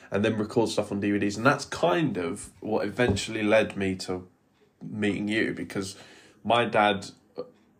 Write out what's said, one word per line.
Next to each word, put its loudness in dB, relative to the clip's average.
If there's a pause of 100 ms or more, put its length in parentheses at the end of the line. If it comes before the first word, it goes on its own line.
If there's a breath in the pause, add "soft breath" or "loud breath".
(120)
and 2
then 2
record 2
stuff -2
on -2
D 0
V 2
Ds. 0
And -2
that's 2
kind 0
of -6 (100)
what -2
eventually 0
led 4
me -2
to -8 (540)
meeting -2
you, 0
because -8 (480 loud breath)
my 4
dad, 2 (720)